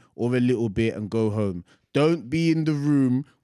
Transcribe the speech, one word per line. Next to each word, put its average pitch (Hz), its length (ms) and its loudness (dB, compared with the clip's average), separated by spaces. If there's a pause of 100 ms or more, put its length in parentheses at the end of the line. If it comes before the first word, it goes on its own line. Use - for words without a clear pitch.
(140)
or 120 200 0
a 123 40 2
little 123 300 2
bit 113 260 0
and 104 140 -8
go 110 200 0
home. 101 340 -4 (300)
Don't 147 340 0
be 165 240 0
in 160 120 0
the 156 100 0
room 143 500 2 (200)